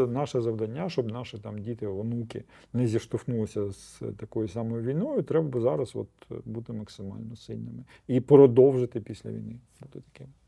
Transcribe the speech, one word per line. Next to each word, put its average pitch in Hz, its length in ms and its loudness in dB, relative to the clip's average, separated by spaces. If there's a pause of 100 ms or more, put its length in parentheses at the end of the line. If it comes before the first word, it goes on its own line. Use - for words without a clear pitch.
наше 123 340 -2
завдання, 117 480 -2
щоб 117 240 -2
наші 120 260 -10
там 104 200 -10
діти, 110 280 -8
онуки 113 580 -6 (280)
не 123 140 2
зіштовхнулися 110 840 -2
з - 320 -16 (160)
такою 110 300 -6
самою 113 340 -6
війною, 180 400 -2
треба 135 380 0
зараз 131 360 0
от, 107 120 -6 (220)
е, 120 40 -10 (100)
бути 117 280 -10
максимально 110 640 -12
сильними. 117 480 -12 (220)
І 127 140 2
продовжити 127 800 8
після 110 300 -12
війни 110 260 -10 (240)
бути 135 200 -18 (120)
такими. 135 180 -20 (180)